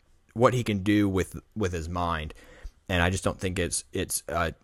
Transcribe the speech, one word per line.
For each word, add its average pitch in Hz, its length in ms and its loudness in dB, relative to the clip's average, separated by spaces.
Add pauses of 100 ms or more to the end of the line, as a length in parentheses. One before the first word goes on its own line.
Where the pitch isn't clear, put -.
(340)
what 117 220 4
he 127 80 0
can 104 160 0
do 104 280 4
with, 92 320 0 (160)
with 98 160 -2
his 82 160 -4
mind. 85 460 -2 (560)
And 90 140 2
I 90 80 4
just 95 120 -2
don't - 160 -2
think 92 200 -2
it's, 85 240 -2 (100)
it's, - 340 -4
uh, 82 260 -2 (100)